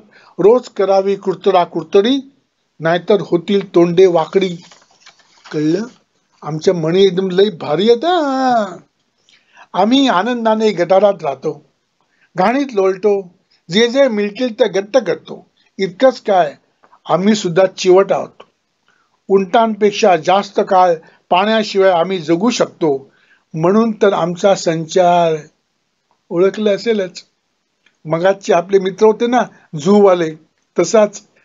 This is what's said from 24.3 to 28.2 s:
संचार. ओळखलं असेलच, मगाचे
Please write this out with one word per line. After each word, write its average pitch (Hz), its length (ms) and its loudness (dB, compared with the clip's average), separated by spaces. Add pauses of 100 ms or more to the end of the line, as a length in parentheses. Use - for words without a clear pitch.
संचार. 170 840 0 (920)
ओळखलं 196 460 0
असेलच, 202 500 -6 (800)
मगाचे 185 480 -2